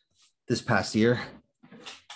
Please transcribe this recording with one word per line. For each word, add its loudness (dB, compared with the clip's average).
this 0
past 0
year. 4